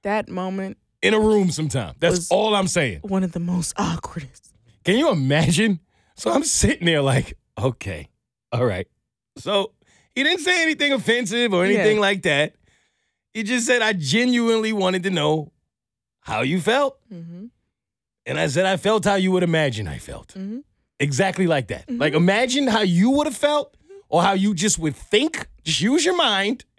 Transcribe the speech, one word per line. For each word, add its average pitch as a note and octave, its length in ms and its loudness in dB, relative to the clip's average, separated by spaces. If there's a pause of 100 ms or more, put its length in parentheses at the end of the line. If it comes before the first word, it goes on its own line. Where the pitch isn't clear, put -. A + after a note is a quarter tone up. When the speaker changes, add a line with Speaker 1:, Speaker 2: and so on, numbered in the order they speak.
Speaker 1:
That G#3 260 -2
moment F#3+ 480 -6 (260)
Speaker 2:
in G#3 120 4
a G#3+ 60 4
room G#3 300 4
sometime. C#3 500 -4
That's E3+ 160 2
Speaker 1:
was E3+ 140 -4
Speaker 2:
all G#3 260 2
I'm F#3+ 120 0
saying. A#2 340 -2
Speaker 1:
one F#3+ 200 -2
of F3 100 -4
the E3+ 80 -6
most F3 380 -4
awkwardest. E3 720 -6 (320)
Speaker 2:
Can G3 140 2
you D#4 140 4
imagine? E3 640 2 (380)
So - 140 -4
I'm D#4 140 2
sitting - 400 0
there E3 160 2
like, C3+ 380 0 (200)
"Okay, G2+ 500 -6 (440)
all A#2+ 140 0
right." F#2 200 -4 (520)
So G3 340 -2 (420)
he B3+ 100 -2
didn't F4 160 0
say E4+ 220 0
anything D4 300 0
offensive A#3 640 0
or F3 120 2
Speaker 1:
Yeah. G3+ 120 2
Speaker 2:
anything G#3+ 220 2
like G3 220 0
that. D3 320 0 (760)
He A3 120 -6
just A3+ 220 -2
said, B3 160 2
"I G#3+ 120 2
genuinely A3+ 800 0
wanted F#3 300 0
to G3 60 -2
know D3+ 420 -2 (680)
how A2+ 220 -4
you E3 180 0
felt." C4+ 380 0 (120)
Speaker 1:
Mm-hmm. F3 360 -16 (800)
Speaker 2:
And C#3 120 -4
I D#3+ 100 0
said, F3 180 0
"I F#3+ 100 2
felt G#3 300 0
how G3+ 80 4
you F#3+ 180 2
would F3+ 100 2
imagine C#3+ 460 0
I C#2+ 100 -10
felt." - 360 -16
Speaker 1:
Mm-hmm. G3+ 240 -10 (420)
Speaker 2:
Exactly F3 460 0
like C#3+ 220 0
that. - 200 -10
Speaker 1:
Mm-hmm. A#3+ 120 -6
Speaker 2:
Like, D3 120 2
imagine A#3 560 2
how G#3+ 140 2
you F#3+ 280 4
would D4 160 2
have D4+ 100 -6
felt D4 380 0 (360)
or E3+ 120 4
how G3 120 4
you G3 200 0
just E3+ 240 0
would D#3 160 -4
think. - 540 -2 (160)
Just D#3 160 -2
use C#4 240 2
your F4+ 120 0
mind. G#3+ 480 0 (140)